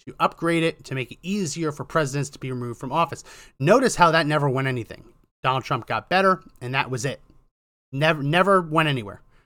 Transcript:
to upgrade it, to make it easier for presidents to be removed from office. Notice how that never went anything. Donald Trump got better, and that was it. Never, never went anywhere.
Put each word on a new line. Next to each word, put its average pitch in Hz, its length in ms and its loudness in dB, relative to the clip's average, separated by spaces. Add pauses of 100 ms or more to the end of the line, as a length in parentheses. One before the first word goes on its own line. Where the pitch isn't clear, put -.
to - 140 -14
upgrade 165 440 0
it, 160 220 -2
to - 100 -8
make 131 180 -6
it - 100 -20
easier 165 500 -4
for 139 120 -10
presidents 143 460 -2
to - 80 -20
be 131 120 -8
removed 120 300 -8
from 131 120 -8
office. 165 320 -2 (340)
Notice 220 380 4
how 170 140 6
that 156 160 2
never 147 220 2
went 135 200 -2
anything. 123 360 -8 (380)
Donald 131 220 -2
Trump 120 220 -4
got 113 240 -4
better, 190 320 2 (180)
and 123 140 -6
that 135 160 -2
was 127 160 -4
it. 127 140 -6 (720)
Never, 151 300 2
never 185 380 4
went 156 300 0
anywhere. 107 320 -6 (240)